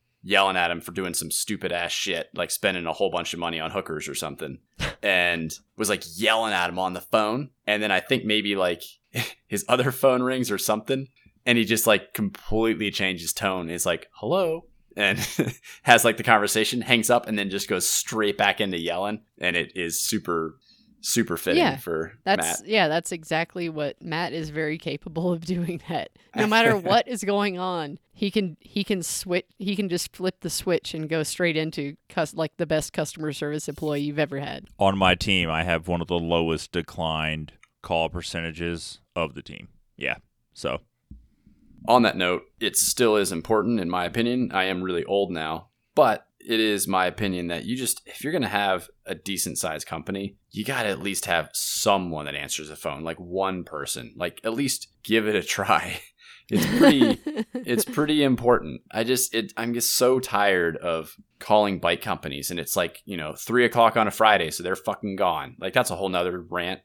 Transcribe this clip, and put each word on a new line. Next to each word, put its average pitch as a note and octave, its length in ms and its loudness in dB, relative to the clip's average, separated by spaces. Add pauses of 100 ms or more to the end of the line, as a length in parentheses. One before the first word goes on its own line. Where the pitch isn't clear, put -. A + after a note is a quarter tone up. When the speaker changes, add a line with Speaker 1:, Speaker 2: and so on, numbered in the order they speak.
(240)
Speaker 1:
yelling F#2+ 340 4
at F2 140 2
him E2+ 100 -4
for F2 100 -12
doing F2+ 220 -4
some E2 180 -4
stupid F2+ 400 -4
ass F2 200 -4
shit, E2+ 420 -4
like F2 180 -4
spending F#2 340 -2
a E2 80 0
whole G2 180 0
bunch E2+ 220 -4
of E2+ 60 -8
money E2+ 200 -4
on D#2+ 120 -6
hookers E2 380 -6
or C#2 60 -8
something, C#2+ 420 -8 (220)
Speaker 2:
<laughs> - 240 -8
Speaker 1:
and F2 500 2 (240)
was, G#2+ 120 0
like, F#2+ 140 -2 (120)
yelling A2 380 2
at F2+ 160 2
him F2 100 -6
on F#2 140 -2
the F2 80 -8
phone. A2+ 480 0 (160)
And G#2 180 0
then G#2 80 2
I F#2 80 4
think - 260 0
maybe, G#2 300 2
like, F2+ 280 0 (300)
<laughs> - 340 -8
his G2+ 200 -4
other B2+ 240 2
phone B2+ 320 4
rings B2+ 280 0
or G2+ 60 0
something, C3 500 -2 (380)
and B2 120 4
he A2+ 80 4
just, G#2+ 220 2
like, G#2 260 4
completely G#2+ 800 0
changed F#2 300 -2
his E2+ 120 -4
tone. F#2 360 -2
He's F2 160 -4
like, F2 300 -2
"Hello," E3 500 -2 (320)
and G3+ 200 2 (500)
<laughs> - 160 -20
has, A#2+ 200 8
like, A2+ 140 4
the A2 60 -6
conversation, A2 580 4
hangs A#2 280 2
up, A#2+ 180 4
and G#2+ 120 -2
then G2 100 -2
just G2 200 -4
goes F#2 180 0
straight G#2 500 0
back G2+ 220 2
into F#2+ 180 -2
yelling. F2 440 -4 (180)
And F2 160 0
it E2+ 220 -2
is E2+ 240 -4
super, E2 560 -2 (420)
super - 380 0
fitting D4+ 260 2
Speaker 2:
Yeah, D3 140 0
Speaker 1:
for E2 360 -6 (120)
Speaker 2:
that's, - 360 0
Speaker 1:
Matt. - 80 -18
Speaker 2:
yeah, G3+ 200 2
that's E3 240 -4
exactly E3 560 -4
what D3+ 340 -6
Matt E3 300 -4
is D#3+ 160 -6
very D3+ 280 -4
capable D#3+ 540 -4
of E3 140 -4
<laughs> - 0 -
doing. F3 420 -2
That D3+ 220 -4 (260)
no G#3+ 120 2
matter A3+ 300 6
Speaker 1:
<laughs> - 0 -
Speaker 2:
what F#3+ 300 2
is A3+ 160 -6
going G3+ 340 0
on, F3 400 -4 (140)
he - 180 -2
can, F3+ 300 0
he - 240 -4
can F#3+ 180 -2
switch, - 440 -2 (120)
he G3 200 -2
can G3+ 100 0
just F3 260 -4
flip F#3 280 -4
the E3+ 80 -6
switch - 440 -2
and D#3 140 -6
go D#3+ 160 0
straight E3+ 320 0
into D#3 400 -2 (140)
cus-, D#3+ 240 -2
like, D#3+ 240 -4
the F3 80 -2
best D#3 260 0
customer D#3 400 -4
service D3 380 -6
employee D3 320 -4
you've D3 180 -2
ever C#3 220 -2
had. C2+ 240 -10 (140)
Speaker 3:
On G2 180 4
my F#2 180 6
team, F2+ 340 2
I D#2+ 140 0
have E2+ 240 0
one F2 140 0
of D#2+ 60 -6
the F2 120 0
lowest E2 540 0
declined D#2 800 -4 (300)
call E2 260 0
percentages E2 880 -6 (160)
of E2 180 -2
the C2+ 80 -14
team. - 280 -18 (260)
Yeah, C2+ 220 -4 (360)
so. - 280 -6 (1040)
Speaker 1:
On A#2+ 140 8
that A2 160 4
note, F2+ 260 0 (160)
it G#2+ 160 -2
still A2+ 400 4
is G2 160 2
important, G#2+ 480 2
in F2 100 -2
my F2+ 140 0
opinion. A#2+ 480 -2
I F#2 140 2
am F#2 180 -2
really F2+ 220 -2
old G2 260 0
now, D#2+ 380 -6 (260)
but B2 320 4 (180)
it A2+ 140 2
is G#2+ 260 2
my F#2 200 2
opinion F2+ 420 -2
that E2+ 160 -6
you A#2+ 140 -6
just, B2+ 280 -4
if - 180 -14
you're D3 100 -4
gonna C#3 160 0
have G2 400 0 (160)
a F2+ 100 -8
decent F2+ 420 -6
sized D#2 300 -4
company, G2 480 -8 (160)
you G#2+ 140 -6
gotta B2 240 -2
at F#2+ 120 -2
least G2 260 -6
have D#2+ 260 0
someone F2 720 0
that C#2+ 100 -8
answers D2 320 -8
the D2+ 80 -14
phone, D2 300 -8
like, E2 140 -6
one F#2 440 -4
person. C#2 540 -10
Like, F2 260 -8
at A2+ 100 -2
least C3 340 -4 (160)
give A2 240 2
it G#2+ 80 2
a F2+ 80 2
try. - 640 0
<laughs> - 40 -20 (400)
It's - 160 2 (120)
pretty, C4+ 420 8 (340)
Speaker 2:
<laughs> - 0 -
Speaker 1:
it's G#3+ 300 0
pretty D3+ 400 2
important. A#2 560 2 (100)
I A2+ 140 -2
just, A#2+ 320 0
it, A2 220 -2
I'm A#2 160 -2
just A#2 220 0
so B2+ 260 4
tired F#2+ 560 2
of E2 360 -4 (260)
calling G#2 400 4
bike F2 220 2
companies, D#2 500 -6
and F2+ 60 -6
it's - 200 -4
like, F2 260 -2
you G2 140 -10
know, D#2 200 -8
three B2 280 2
o'clock A#2 320 4
on A2 100 4
a G2 40 -2
Friday, G2+ 400 6
so F2 120 -8
they're F#2 140 -2
fucking G2+ 400 -6
gone. A2 420 -2
Like, F#2 140 -6
that's B2+ 180 2
a E2+ 60 -6
whole G2 100 -2
nother F2+ 320 -2
rant. F2 460 -6